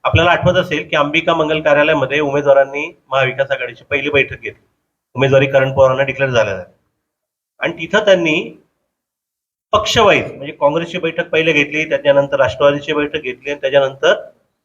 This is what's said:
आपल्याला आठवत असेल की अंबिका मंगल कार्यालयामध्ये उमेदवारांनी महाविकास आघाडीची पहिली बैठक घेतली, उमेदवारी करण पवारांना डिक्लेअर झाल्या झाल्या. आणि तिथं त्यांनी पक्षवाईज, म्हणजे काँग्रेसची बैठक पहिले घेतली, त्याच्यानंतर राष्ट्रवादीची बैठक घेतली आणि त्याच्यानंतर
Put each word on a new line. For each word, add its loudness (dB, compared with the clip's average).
आपल्याला 2
आठवत 2
असेल -4
की -4
अंबिका 0
मंगल -2
कार्यालयामध्ये 0
उमेदवारांनी 2
महाविकास -2
आघाडीची -8
पहिली -4
बैठक -2
घेतली, -16
उमेदवारी 2
करण 0
पवारांना 4
डिक्लेअर -2
झाल्या 0
झाल्या. -12
आणि -6
तिथं -4
त्यांनी 0
पक्षवाईज, 2
म्हणजे -14
काँग्रेसची -2
बैठक -4
पहिले 0
घेतली, -2
त्याच्यानंतर 0
राष्ट्रवादीची 0
बैठक -2
घेतली -10
आणि -8
त्याच्यानंतर 0